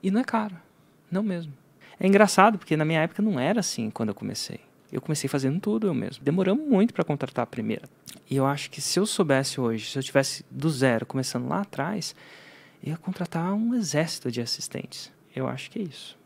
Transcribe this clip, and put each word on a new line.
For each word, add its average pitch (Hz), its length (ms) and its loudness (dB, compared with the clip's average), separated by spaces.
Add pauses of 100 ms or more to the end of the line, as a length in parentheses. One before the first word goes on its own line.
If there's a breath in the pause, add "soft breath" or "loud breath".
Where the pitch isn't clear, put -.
E 190 80 0
não 214 100 2
é 254 40 0
caro, 214 320 -2 (540)
não 190 120 0
mesmo. 170 300 -4 (460 loud breath)
É 185 80 2
engraçado, 196 520 8
porque - 180 0
na 156 80 2
minha 160 160 2
época 160 220 0
não 208 160 2
era 175 220 2
assim 113 300 -4
quando 110 180 -2
eu 101 60 -4
comecei. - 460 -8 (300)
Eu - 100 -4
comecei 147 280 -2
fazendo 139 320 0
tudo 214 260 0
eu 175 80 2
mesmo. 110 280 -4
Demoramos 185 460 2
muito 226 240 6
pra - 120 0
contratar 135 400 -2
a - 20 -4
primeira. 110 420 -4 (400)
E 135 80 -2
eu 135 80 4
acho 139 260 0
que - 100 -14
se - 180 -2
eu 202 80 2
soubesse 139 540 0
hoje, 113 300 -2
se - 80 -6
eu 135 40 -4
tivesse - 480 0
do 135 180 -2
zero, 127 380 2
começando 127 420 -4
lá 175 140 -2
atrás, 180 520 -6 (680 loud breath)
eu 143 80 -6
ia 165 80 -6
contratar 180 560 -4
um 226 200 0
exército 160 560 -2
de 120 120 -4
assistentes. - 680 -8 (240)
Eu 131 120 -4
acho 127 240 -8
que - 80 -8
é 220 40 -4
isso. - 420 -12